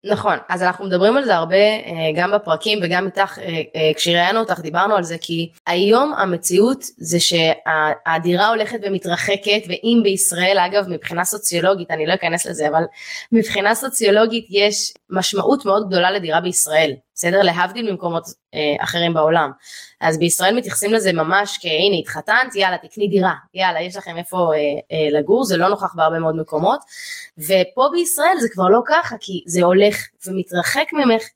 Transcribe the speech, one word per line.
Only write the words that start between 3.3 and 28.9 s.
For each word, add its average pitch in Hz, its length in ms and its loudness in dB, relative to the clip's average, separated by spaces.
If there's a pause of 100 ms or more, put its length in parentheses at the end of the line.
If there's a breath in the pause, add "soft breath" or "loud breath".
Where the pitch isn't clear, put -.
אה, 165 220 -6 (140)
אה, 156 200 2
כשראיינו 175 440 0
אותך 185 200 -4
דיברנו 170 360 0
על 185 80 0
זה, 165 180 -8
כי 165 280 -6 (180)
היום 208 500 2
המציאות 190 680 0 (140)
זה 170 220 -4
שהדירה 165 1300 0
הולכת 226 340 -2
ומתרחקת, 196 840 -2
ואם 226 360 2
בישראל, 190 560 0
אגב, 190 280 0
מבחינה 175 360 -6
סוציולוגית, 180 680 -2
אני 156 140 -2
לא 170 80 0
אכנס 170 320 -2
לזה, 156 220 -4
אבל 160 160 0 (480 loud breath)
מבחינה 220 440 2
סוציולוגית 220 760 2
יש 202 440 2 (160)
משמעות 190 560 0
מאוד 202 220 2
גדולה 180 240 2
לדירה 170 300 0
בישראל, 156 500 0 (240)
בסדר? 180 260 2
להבדיל 185 500 0
ממקומות, 175 320 -4 (300)
אה, 151 300 -2
אחרים 170 300 -2
בעולם. 156 380 2 (500 loud breath)
אז 160 180 0
בישראל 185 360 2
מתייחסים 214 380 -2
לזה 190 200 2
ממש 185 480 0
כ-, - 40 -16
"הנה, 175 300 2
התחתנת, 208 600 -2
יאללה, 185 220 0
תקני 202 300 -4
דירה, 180 260 2 (200)
יאללה, 180 280 -2
יש 180 140 -8
לכם 175 220 -12
איפה, 175 200 -8
אה, 160 200 2 (340)
אה, 151 280 0
לגור", 202 240 2
זה 190 140 0
לא 175 120 2
נוכח 196 260 -4
בהרבה 165 240 0
מאוד 160 160 -2
מקומות, 165 440 -2 (580 loud breath)
ופה 185 540 0
בישראל 339 480 0
זה 226 100 0
כבר 185 180 0
לא 220 180 6
ככה, 311 340 0